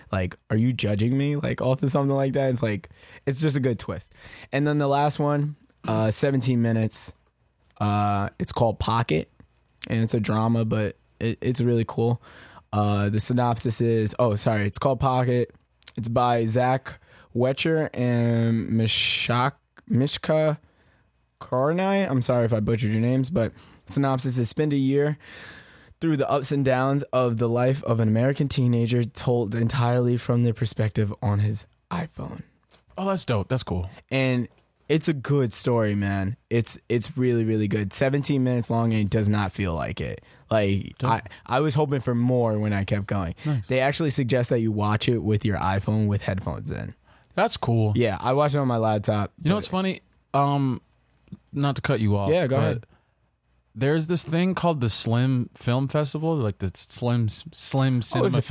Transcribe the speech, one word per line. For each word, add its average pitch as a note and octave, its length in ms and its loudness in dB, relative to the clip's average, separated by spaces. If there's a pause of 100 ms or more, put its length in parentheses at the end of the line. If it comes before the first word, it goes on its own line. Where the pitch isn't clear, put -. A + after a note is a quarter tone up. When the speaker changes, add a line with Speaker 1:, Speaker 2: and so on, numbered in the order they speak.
(120)
Speaker 1:
like, F#2 240 -4 (140)
"Are A2+ 80 0
you B2 160 2
judging A2 440 0
me?" C#3+ 180 0
Like, B2 260 -4
off C3 220 0
of C3+ 80 0
something C#3 240 2
like C3+ 180 0
that. C3+ 180 2
It's A#2+ 120 -2
like, G#2+ 260 -4 (360)
it's C3+ 160 -2
just D3 160 2
a - 20 0
good B2 200 0
twist. - 320 -10 (400)
And C#3+ 160 0
then D3 100 0
the C#3+ 100 0
last C#3+ 320 2
one, D3 360 0 (320)
uh, A2 240 2
seventeen B2+ 500 2
minutes. A2+ 520 0 (680)
Uh, G#2 480 0 (120)
it's - 120 -4
called A2+ 260 0
Pocket, A#2+ 520 0 (580)
and A2+ 160 0
it's A2+ 100 0
a A#2+ 60 2
drama, A2+ 460 2
but G#2+ 320 -2 (220)
it, A#2 220 -4
it's B2+ 200 -2
really A#2+ 260 2
cool. A#2 340 0 (520)
Uh, G#2 360 2
the G#2 120 0
synopsis A#2+ 580 0
is, A2+ 400 2
oh, A#2 160 2
sorry, G#2 320 0
it's G2+ 100 -4
called C3+ 220 0
Pocket. B2 520 0 (440)
It's A#2 140 -4
by A#2+ 360 2
Zach B2 540 0 (340)
Wetcher C#3+ 600 0
and A#2 800 2
Mishak-, A2+ 840 0 (340)
Mishka D#3 720 0 (800)
Karnai. F#3 680 0
I'm C3 120 0
sorry B2 220 2
if A2+ 100 0
I A2 60 0
butchered A2 320 0
your A2 100 0
names, B2+ 280 0
but B2 240 -2 (320)
synopsis C3+ 520 0
is, A#2 120 2
spend D3+ 240 0
a C#3+ 40 0
year C#3+ 400 2 (840)
through D#3+ 160 2
the C3+ 120 0
ups C#3 220 0
and C#3+ 140 0
downs C3+ 380 2 (100)
of B2 240 2
the A#2 100 0
life B2+ 380 2
of A#2 160 2
an A2 80 4
American C3 400 2
teenager A#2+ 560 2
told A#2 500 0
entirely A#2+ 640 2
from A#2+ 260 0
the A#2 100 2
perspective G#2+ 680 -2
on G#2 180 0
his - 260 -2 (240)
iPhone. - 520 -8 (560)
Speaker 2:
Oh, F#3 100 -6
that's F#3+ 160 -2
dope. G#2 240 -2
That's C3 160 -2
cool. F2+ 260 -4 (220)
Speaker 1:
And B2+ 380 0 (400)
it's D#3 180 2
a E3 60 0
good C3+ 400 0
story, A2+ 400 0
man. G2 420 -2 (140)
It's, A#2 300 0 (100)
it's A2+ 280 -2
really, A#2+ 280 2
really A2 220 0
good. G2+ 260 -2
Seventeen C#3 500 0
minutes B2 280 0
long, A#2 200 2
and A2 120 2
it G2 80 -2
does G#2+ 180 2
not G#2 220 0
feel F2+ 240 -4
like B1+ 260 -6
it. B1 220 -8 (260)
Like, G2+ 480 0
Speaker 2:
Dope. B2+ 140 0
Speaker 1:
I, G#2+ 100 0 (240)
I B2+ 140 0
was D3+ 160 0
hoping C#3 240 0
for B2 160 -2
more A#2+ 420 2
when G#2+ 160 0
I G2 120 0
kept G2+ 200 -2
going. F#2 300 -4 (100)
Speaker 2:
Nice. C#3 220 -2
Speaker 1:
They C3 140 0
actually C#3+ 280 0
suggest B2+ 400 0
that B2 120 2
you A2 100 0
watch G#2 360 0
it A#2+ 120 0
with G#2 260 0
your G#2 120 0
iPhone G#2 500 0
with G2+ 160 -2
headphones - 480 -6
in. - 240 -8 (400)
Speaker 2:
That's G#3 200 2
cool. A2 400 2
Speaker 1:
Yeah, A2 240 2
I B2 140 0
watched C#3+ 220 2
it - 20 2
on C#3 100 0
my A#2+ 100 0
laptop, G#2+ 540 0 (120)
Speaker 2:
You D3+ 60 0
know F3+ 40 4
Speaker 1:
but G#3 40 2
Speaker 2:
what's G3+ 100 -4
funny? F#3+ 340 -2 (320)
Um, C#3 480 2 (720)
not C#3+ 220 0
to - 80 -6
cut C3 160 0
you G#2 180 2
off, G2+ 140 0
Speaker 1:
Yeah, E3 160 2
go B2+ 80 0
Speaker 2:
but C#3 80 2
Speaker 1:
ahead. C#3 220 -2 (880)
Speaker 2:
there's D#3 320 0
this E3+ 160 2
thing F3 320 0
called E3 260 0
the A#2+ 80 2
Slim B2 640 0
Film C3 340 -2
Festival, D3+ 480 -2
like A2 220 -2
the F#2 160 -4
Slim, A#2+ 560 -2
Slim C3+ 680 0
Speaker 1:
Oh, A#2 40 0
Speaker 2:
Cinema - 260 0
Speaker 1:
is - 100 2
it C3+ 40 2
for - 100 -4